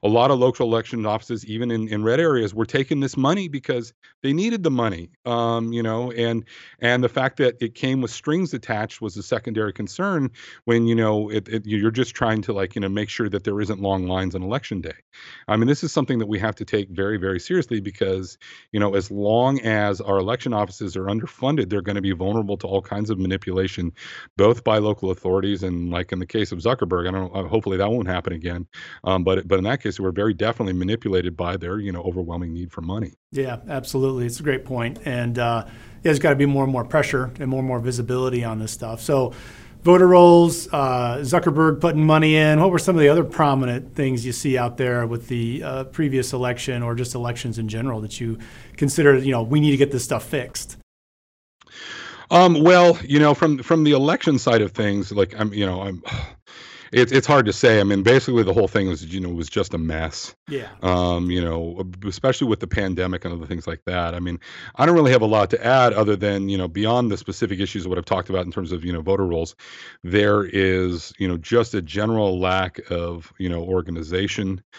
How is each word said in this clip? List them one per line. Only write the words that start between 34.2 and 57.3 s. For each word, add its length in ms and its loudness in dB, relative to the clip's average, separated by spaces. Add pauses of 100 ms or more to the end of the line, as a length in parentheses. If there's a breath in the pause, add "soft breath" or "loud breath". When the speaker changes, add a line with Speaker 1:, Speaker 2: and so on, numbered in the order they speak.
Speaker 2:
It's 140 -8
a 20 -12
great 220 -2
point. 420 -6
And, 320 -4
uh, 280 0
yeah, 60 -20 (300 loud breath)
there's 160 2
gotta 180 2
be 100 4
more 180 2
and 80 0
more 120 -2
pressure 540 0
and 100 -4
more 120 -2
and 80 -4
more 120 -2
visibility 640 -2
on 140 -4
this 140 -6
stuff. 280 -10
So 320 2 (500 loud breath)
voter 260 8
rolls, 640 8
uh, 480 0
Zuckerberg 600 2
putting 240 4
money 300 6
in. 240 6
What 140 6
were 60 2
some 180 2
of 40 4
the 80 10
other 140 6
prominent 720 0
things 320 -2
you 60 -4
see 260 0
out 200 -2
there 280 0
with 220 -8
the, 340 -4
uh, 220 -8
previous 480 -2
election 500 -4
or 140 -4
just 180 -6
elections 440 -6
in 100 -4
general 320 -4
that 200 -10
you 180 -6 (380 loud breath)
consider, 400 4
you 140 0
know, 120 0
we 180 2
need 100 4
to 60 4
get 160 4
this 100 -2
stuff 220 -4
fixed? 520 -8 (1600 loud breath)
Speaker 1:
Um, 320 8
well, 400 8
you 160 4
know, 140 6
from, 280 2
from 220 2
the 80 6
election 460 2
side 220 2
of 120 -2
things, 400 -2
like, 260 0
I'm, 160 -2
you 120 0
know, 160 -4
I'm, 260 -8
<sighs> 840 -14
it's, 200 6
it's 140 4
hard 200 4